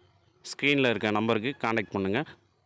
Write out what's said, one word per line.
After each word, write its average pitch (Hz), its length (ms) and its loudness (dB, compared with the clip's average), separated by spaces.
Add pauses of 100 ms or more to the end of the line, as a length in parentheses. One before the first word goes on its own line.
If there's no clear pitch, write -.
(500)
ஸ்க்ரீனில் 139 400 2
இருக்க 107 200 0
நம்பருக்கு 110 400 0 (120)
கான்டாக்ட் 113 320 -2
பண்ணுங்க. 98 260 0 (440)